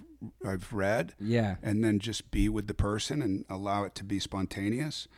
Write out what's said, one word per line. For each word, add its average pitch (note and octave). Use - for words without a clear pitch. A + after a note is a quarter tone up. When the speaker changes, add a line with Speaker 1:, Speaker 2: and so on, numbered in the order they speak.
Speaker 1:
I've F#2+
read, G2+
Speaker 2:
Yeah. G#2+
Speaker 1:
and G#2+
then G#2+
just G#2+
be G#2+
with G#2+
the G#2
person G#2+
and G2
allow G2
it F#2
to G2
be G2
spontaneous. G2+